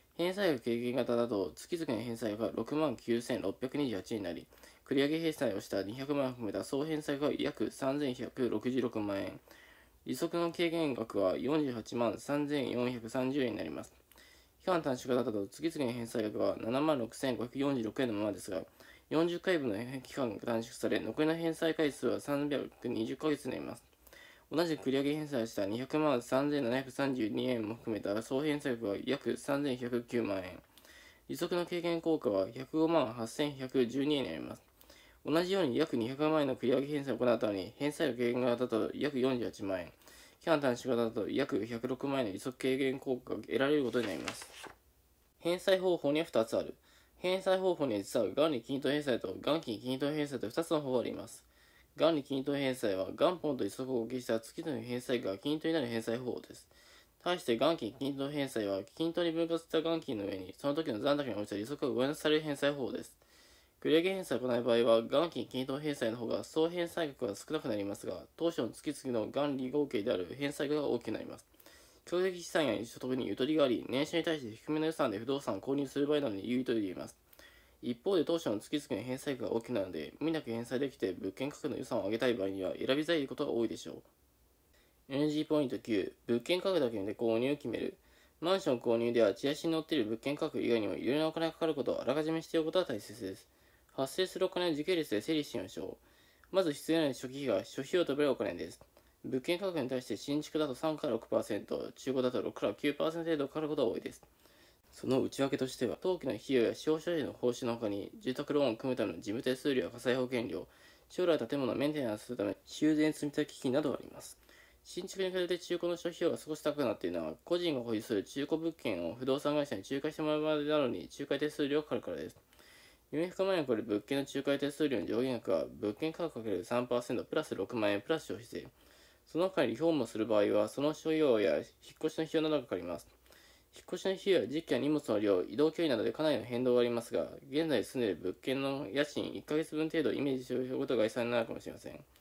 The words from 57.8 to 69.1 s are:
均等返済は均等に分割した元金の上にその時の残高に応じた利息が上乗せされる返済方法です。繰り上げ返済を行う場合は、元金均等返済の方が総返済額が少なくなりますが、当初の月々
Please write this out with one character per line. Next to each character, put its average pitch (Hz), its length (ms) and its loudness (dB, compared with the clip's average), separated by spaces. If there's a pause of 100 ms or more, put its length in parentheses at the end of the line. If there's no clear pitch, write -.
均 139 180 -4
等 139 140 -4
返 143 180 -2
済 107 200 -2
は 98 140 0 (120)
均 165 180 0
等 175 120 0
に 165 80 0
分 165 160 0
割 165 100 0
し 160 100 -10
た 165 120 2
元 165 200 0
金 135 180 -4
の 98 80 -2
上 98 100 -4
に 92 200 -10
そ - 120 -2
の 143 60 2
時 156 180 0
の 107 80 -2
残 143 160 4
高 147 80 -2
に 120 100 -4
応 104 100 -2
じ 104 60 -10
た 101 60 -4
利 104 100 -4
息 143 180 -6
が 139 40 2
上 120 180 2
乗 147 80 0
せ - 60 -12
さ - 80 2
れ 151 80 6
る 156 60 2
返 151 140 -2
済 143 140 2
方 143 160 -2
法 101 60 -4
で - 100 -6
す。 - 160 -18 (640)
繰 135 100 2
り 147 60 8
上 165 60 6
げ 190 120 2
返 190 100 -4
済 - 120 -2
を - 40 2
行 127 60 -2
う 120 180 2
場 120 100 6
合 117 100 6
は、 113 180 8
元 135 280 2
金 120 160 -6
均 131 200 -4
等 135 120 -4
返 147 160 -2
済 123 160 0
の 110 60 -4
方 117 100 -4
が 113 180 -2
総 160 240 0
返 175 200 -2
済 170 200 -4
額 135 180 -6
が 101 100 -2
少 - 180 -8
な 151 60 0
く 147 80 -6
な 110 80 0
り 101 80 -2
ま 101 100 -4
す - 120 -12
が、 98 80 -6 (220)
当 165 120 0
初 165 140 -2
の 113 80 0
月 - 220 -8 (140)
々 120 120 0